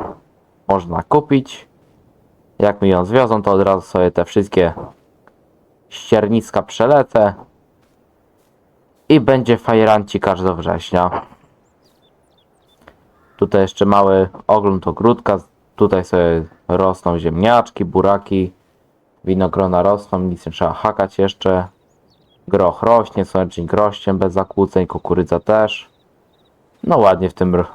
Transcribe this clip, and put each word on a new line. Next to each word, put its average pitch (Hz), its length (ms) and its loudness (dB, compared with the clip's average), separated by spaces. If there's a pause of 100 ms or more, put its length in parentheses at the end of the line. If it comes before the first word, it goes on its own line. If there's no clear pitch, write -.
(680)
można 85 340 -2
kupić. 147 680 -2 (880)
Jak 101 240 0
mi 98 60 2
ją 90 160 2
zwiozą, 110 380 0
to 101 100 0
od 95 100 4
razu 98 180 2
sobie 90 300 0
te 87 140 -2
wszystkie 98 480 0 (1160)
ścierniska 107 760 -2
przelecę. 117 720 0 (1700)
I 151 120 6
będzie 120 380 2
fajrancik 107 680 2
aż 92 140 -2
do 92 120 0
września. 87 680 -2 (2250)
Tutaj 98 240 0
jeszcze 95 260 -2
mały 98 420 2 (180)
ogląd 101 420 0
ogródka. 107 500 0 (380)
Tutaj 98 280 0
sobie 85 400 0 (240)
rosną 90 500 0
ziemniaczki, 95 680 0
buraki. 95 680 -2 (720)
Winogrona 92 580 0
rosną, 101 360 -2
nic 90 280 -6
nie 82 60 -12
trzeba 82 200 -4
hakać 101 460 -4
jeszcze. 95 500 -2 (800)
Groch - 340 0
rośnie, 113 420 0
słonecznik 87 480 -6
rośnie 101 420 -2
bez 92 180 -2
zakłóceń, 95 540 -2
kukurydza 87 540 -2
też. - 500 -2 (920)
No 165 160 0
ładnie 92 320 2
w - 40 -16
tym 90 200 0
r-, 87 200 0